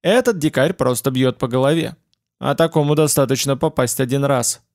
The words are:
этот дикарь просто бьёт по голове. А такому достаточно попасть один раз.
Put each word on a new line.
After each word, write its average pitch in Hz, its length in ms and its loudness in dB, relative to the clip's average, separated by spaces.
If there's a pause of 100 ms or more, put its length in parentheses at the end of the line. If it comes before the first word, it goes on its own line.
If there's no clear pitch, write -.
этот 226 380 2
дикарь 143 340 0
просто 127 380 -2
бьёт 127 260 0
по 131 100 -4
голове. 139 480 0 (440)
А 127 160 -2
такому 151 400 0
достаточно 139 600 0
попасть 135 440 -2
один 135 260 -2
раз. 131 360 -2 (140)